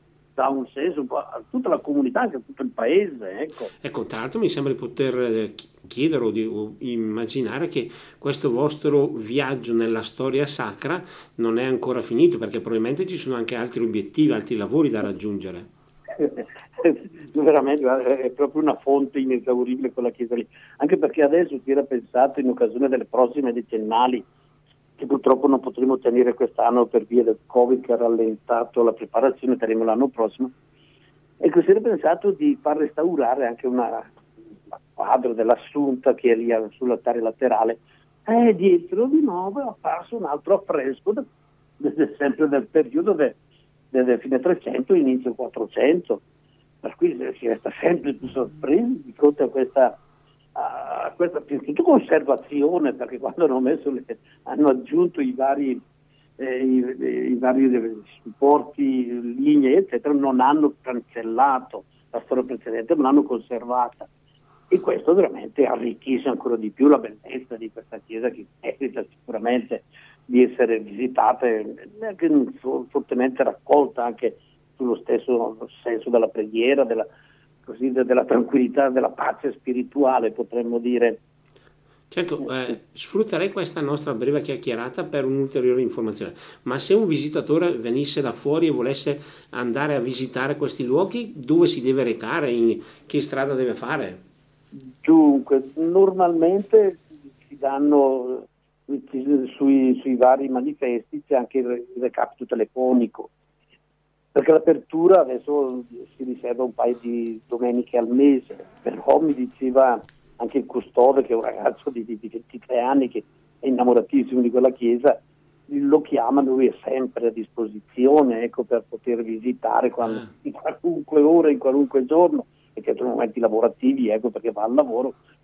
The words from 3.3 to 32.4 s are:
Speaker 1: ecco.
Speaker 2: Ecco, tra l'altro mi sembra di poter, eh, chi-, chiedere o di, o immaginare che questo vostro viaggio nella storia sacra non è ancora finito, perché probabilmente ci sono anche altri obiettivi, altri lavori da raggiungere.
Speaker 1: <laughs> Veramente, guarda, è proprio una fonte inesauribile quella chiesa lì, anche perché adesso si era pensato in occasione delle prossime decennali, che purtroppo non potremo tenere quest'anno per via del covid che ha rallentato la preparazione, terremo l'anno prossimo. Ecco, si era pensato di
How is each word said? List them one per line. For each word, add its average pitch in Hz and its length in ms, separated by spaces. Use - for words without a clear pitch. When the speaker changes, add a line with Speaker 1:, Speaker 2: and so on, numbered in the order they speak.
Speaker 1:
ecco. 131 280
Speaker 2:
Ecco, 120 240
tra 110 160
l'altro 127 180
mi 214 100
sembra 139 240
di 120 60
poter, 127 400
eh, 110 360
chi-, - 140
chiedere 139 380
o 110 60
di, 110 140
o 107 340
immaginare 117 880
che 143 220
questo 143 320
vostro 143 580
viaggio 117 640
nella 113 300
storia 131 420
sacra 139 580
non 113 220
è 127 60
ancora 127 360
finito, 120 360
perché 110 240
probabilmente 113 460
ci 185 100
sono 131 180
anche 117 200
altri 120 280
obiettivi, 113 500
altri 110 240
lavori 120 340
da 107 100
raggiungere. 95 760
Speaker 1:
<laughs> - 480
Veramente, 147 500
guarda, 131 360
è 131 120
proprio 143 320
una 151 140
fonte 139 420
inesauribile 127 760
quella 120 180
chiesa 117 240
lì, 120 120
anche 156 180
perché 151 260
adesso 147 400
si - 80
era 139 120
pensato 131 580
in 127 80
occasione 123 400
delle 127 160
prossime 123 480
decennali, 117 720
che - 120
purtroppo 131 400
non 135 140
potremo 127 380
tenere 123 360
quest'anno 117 520
per 110 180
via 120 180
del 113 240
covid 127 380
che 123 80
ha 117 40
rallentato 113 840
la 117 100
preparazione, 123 640
terremo 110 280
l'anno 113 240
prossimo. 127 420
Ecco, 165 240
si 151 80
era 220 100
pensato 175 500
di 147 300